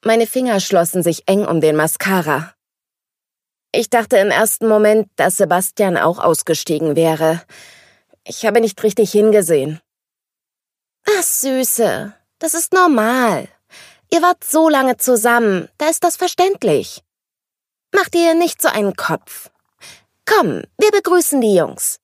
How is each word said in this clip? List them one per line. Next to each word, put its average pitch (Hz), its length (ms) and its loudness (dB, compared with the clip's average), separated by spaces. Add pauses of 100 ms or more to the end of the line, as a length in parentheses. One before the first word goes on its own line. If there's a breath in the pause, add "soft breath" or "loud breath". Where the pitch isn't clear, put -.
Meine 226 220 2
Finger 240 340 -2
schlossen 180 420 0
sich 165 240 -2
eng 196 200 2
um 160 140 0
den 151 160 2
Mascara. 160 760 -2 (1200)
Ich 233 180 -4
dachte 233 260 0
im 202 140 4
ersten 220 380 0
Moment, 214 480 2
dass 180 200 0
Sebastian 180 640 0
auch 160 200 0
ausgestiegen 156 760 -2
wäre. 160 460 0 (840 loud breath)
Ich - 220 -8
habe 214 140 2
nicht 220 220 -4
richtig 214 300 0
hingesehen. 170 680 2 (1300)
„Ach, 403 140 0
Süße, 233 920 -2 (240)
das 330 160 -4
ist 339 180 -4
normal. 247 760 2 (600 loud breath)
Ihr 330 120 2
wart 359 220 0
so 320 240 2
lange 262 280 2
zusammen, 233 720 0 (100)
da 302 100 -2
ist 320 160 -2
das 339 120 0
verständlich. 349 840 -2 (880)
Mach 381 160 0
dir 339 260 2
nicht 339 280 -2
so 311 60 0
einen 202 280 -4
Kopf. - 540 -10 (720 loud breath)
Komm, 220 380 0 (160)
wir 427 120 4
begrüßen 349 500 0
die 214 140 2
Jungs. - 500 -2